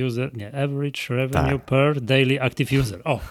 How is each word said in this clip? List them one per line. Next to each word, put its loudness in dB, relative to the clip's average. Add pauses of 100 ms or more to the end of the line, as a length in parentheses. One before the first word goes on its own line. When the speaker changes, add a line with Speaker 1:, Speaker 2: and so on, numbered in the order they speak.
Speaker 1:
user, -6
nie, -10 (160)
average -4
revenue 0
Speaker 2:
Tak. -12
Speaker 1:
per 2
daily 4
active -2
user. 2
O, 0 (120)